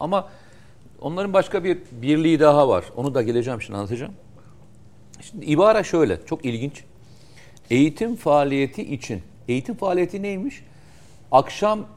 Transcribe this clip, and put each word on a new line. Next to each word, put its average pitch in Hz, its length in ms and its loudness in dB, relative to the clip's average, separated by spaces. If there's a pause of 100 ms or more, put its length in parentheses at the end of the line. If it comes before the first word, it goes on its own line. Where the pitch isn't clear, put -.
Ama 185 280 -2 (720)
onların 185 320 -6
başka 185 320 2
bir 180 140 0 (140)
birliği 151 480 2
daha 147 280 6
var. 92 160 2 (120)
Onu 127 180 -4
da 131 80 0
geleceğim 117 400 -2
şimdi 98 160 -12
anlatacağım. 117 340 -8 (1080)
Şimdi - 240 -16
ibare 190 400 4
şöyle, 127 420 0
çok - 180 -8
ilginç. 123 400 -6 (880)
Eğitim 151 460 2
faaliyeti 143 800 0
için. 107 280 -8 (260)
Eğitim 135 260 -4
faaliyeti 180 480 -2
neymiş? 202 400 -8 (680)
Akşam 208 480 2 (160)